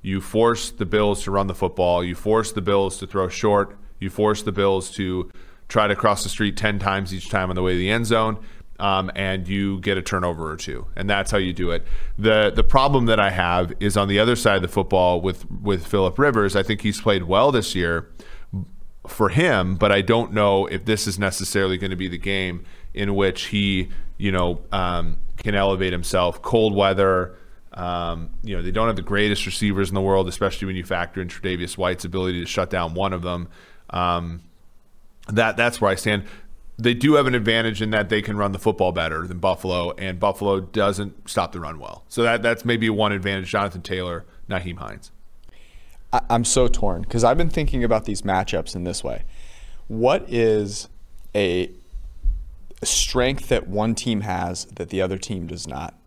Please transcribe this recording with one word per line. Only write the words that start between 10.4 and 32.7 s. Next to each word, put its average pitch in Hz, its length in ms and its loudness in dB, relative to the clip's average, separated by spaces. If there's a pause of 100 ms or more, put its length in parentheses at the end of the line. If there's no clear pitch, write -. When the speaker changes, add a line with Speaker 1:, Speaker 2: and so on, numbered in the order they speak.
Speaker 1:
or 78 40 -8
two. 65 300 -8 (100)
And 98 140 -4
that's 101 220 0
how 104 80 2
you 92 120 -2
do 87 200 0
it. 85 120 0 (320)
The, 107 380 4
the 110 100 6
problem 135 440 6
that 110 120 6
I 98 120 4
have 90 480 2
is 101 180 2
on 101 100 2
the 101 120 4
other 117 160 4
side 104 220 4
of 90 40 2
the 90 60 -2
football 90 520 2
with, 90 300 -4
with 98 380 -2
Phillip 95 320 2
Rivers. 110 360 2
I 98 60 4
think 101 200 -2
he's 104 200 -2
played 98 220 2
well 101 280 4
this 113 220 0
year 85 340 -2 (1000)
for 101 220 2
him, 95 480 2
but 104 140 4
I 101 100 4
don't 113 300 2
know 101 360 4
if - 180 -6
this 107 220 0
is 90 100 -4
necessarily 95 640 0
gonna 92 160 -4
be 92 120 -4
the 87 120 -6
game 92 460 -4 (280)
in 101 220 -2
which 98 300 2
he, 98 440 0 (280)
you 101 140 0
know, 87 300 0 (100)
um, 87 460 2 (200)
can 104 180 -2
elevate 95 360 2
himself. 87 520 0
Cold 110 320 2
weather, 95 600 4 (380)
um, 85 560 -4 (140)
you 104 120 -4
know, 87 60 0
they 87 100 -2
don't 110 160 2
have 110 80 0
the 90 60 -4
greatest 104 460 0
receivers 98 420 0
in 95 60 -4
the 98 60 0
world, 95 260 2
especially 95 400 -2
when 95 80 -4
you 90 80 -6
factor 87 360 -4
in 90 100 -6
Tre'Davious 90 500 -6
White's 90 260 -2
ability 90 360 -2
to 85 40 -6
shut 92 240 -2
down 85 240 -2